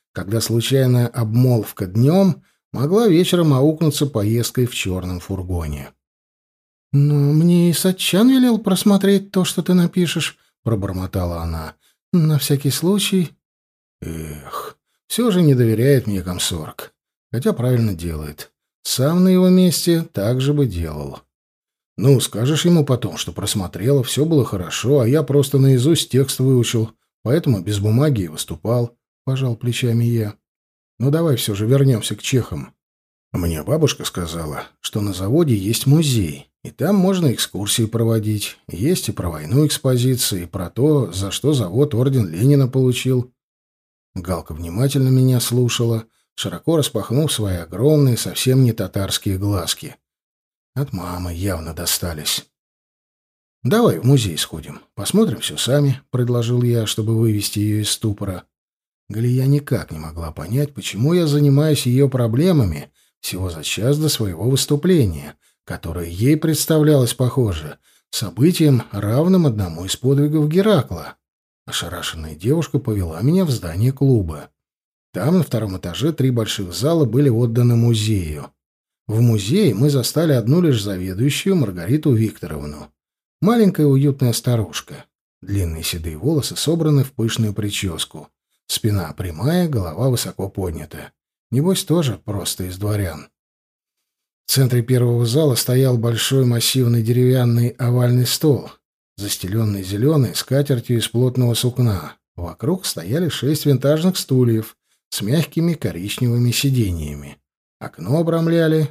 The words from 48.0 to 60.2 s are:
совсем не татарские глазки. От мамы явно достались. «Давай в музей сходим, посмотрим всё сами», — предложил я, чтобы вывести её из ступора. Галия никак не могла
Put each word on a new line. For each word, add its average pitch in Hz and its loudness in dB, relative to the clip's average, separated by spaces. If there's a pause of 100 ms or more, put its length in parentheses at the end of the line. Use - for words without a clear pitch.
совсем 131 2
не 117 4
татарские 98 -4
глазки. 98 -4 (800)
От 139 -4
мамы 90 -8
явно 85 -6
достались. 82 -6 (1160)
«Давай 131 2
в 80 -4
музей 113 4
сходим, - -10 (120)
посмотрим 175 0
всё - -8
сами», — 143 0
предложил 123 0
я, 120 0
чтобы 110 -2
вывести 107 0
её 107 0
из 104 -2
ступора. 98 -4 (640)
Галия 123 0
никак 139 0
не 80 -10
могла 80 -10